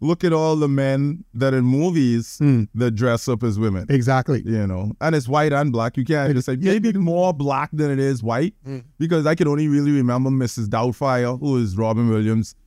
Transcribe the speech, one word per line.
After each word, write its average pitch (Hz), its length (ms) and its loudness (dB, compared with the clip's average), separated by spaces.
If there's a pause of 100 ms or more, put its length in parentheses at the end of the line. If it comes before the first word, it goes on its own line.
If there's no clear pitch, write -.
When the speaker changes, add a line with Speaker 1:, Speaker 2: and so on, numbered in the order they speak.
Speaker 1:
look 170 240 0
at 170 80 2
all 160 240 2
the 151 120 2
men 139 560 0 (100)
that 131 180 0
in 127 120 2
movies 131 720 0
Speaker 2:
Hmm. 135 260 4 (100)
Speaker 1:
that 117 180 0
dress 117 360 0
up 120 140 0
as 107 160 0
women. 98 300 -2
Speaker 2:
Exactly. 131 580 0
Speaker 1:
You 110 200 -2
know, 95 340 -4
and 160 140 0
it's 123 140 -2
white 151 240 2
and 143 200 0
black. 113 240 -2
You 131 80 -2
can't 147 260 0
Speaker 2:
It 143 40 2
Speaker 1:
just 127 120 -2
say 131 80 -4
Speaker 2:
it 131 80 -6
Speaker 1:
maybe 214 320 2
more 180 400 0
black 139 380 -2
than 151 180 0
it 135 80 0
is 135 240 0
white, 120 320 -2 (100)
Speaker 2:
Hmm. 135 140 -12 (200)
Speaker 1:
because 160 280 0
I 156 80 2
can 160 140 2
only 147 200 2
really 143 240 2
remember 131 380 2
Missus 120 380 -2
Doubtfire, 123 720 -2
who 139 180 0
is 101 180 0
Robin 110 320 0
Williams, 110 460 0 (120)